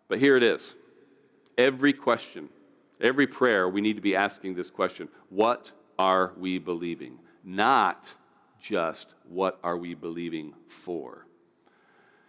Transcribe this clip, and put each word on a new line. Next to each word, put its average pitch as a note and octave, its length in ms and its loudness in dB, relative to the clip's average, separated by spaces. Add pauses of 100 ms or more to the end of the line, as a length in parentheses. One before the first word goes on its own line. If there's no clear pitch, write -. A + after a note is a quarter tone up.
but G2 120 -4
here C3+ 180 6
it A#2+ 60 6
is. G2+ 300 2 (800)
Every C3 380 4
question, A2 560 -4 (500)
every C3+ 280 4
prayer, G#2+ 420 2
we F#2+ 100 -2
need G#2+ 160 0
to G2+ 60 -12
be F#2+ 140 2
asking G2 400 -2
this F2 160 -8
question, F2+ 360 -4 (220)
"What A2 420 0 (280)
are F#2 360 2
we F#2 220 -4
believing?" E2 600 -8 (240)
Not G2 720 0 (440)
just, E2+ 540 -4 (140)
"What F2+ 360 -4
are F2 140 -4
we F2 160 -8
believing E2 600 -10 (120)
for?" D#2 580 -12 (1040)